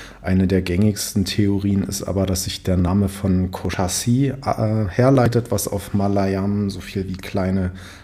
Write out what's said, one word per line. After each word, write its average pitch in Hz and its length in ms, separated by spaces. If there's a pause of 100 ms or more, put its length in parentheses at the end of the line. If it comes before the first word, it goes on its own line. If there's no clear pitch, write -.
(220)
Eine 92 260
der 92 140
gängigsten 98 640
Theorien 101 580
ist - 200
aber, 95 220
dass 92 180
sich - 200
der 92 140
Name 92 320
von 90 420
Koshasi, 117 800
äh, 110 600
herleitet, 120 640
was - 160
auf - 260
Malayalam 98 760
so 95 100
viel 92 280
wie 95 100
kleine 92 540 (320)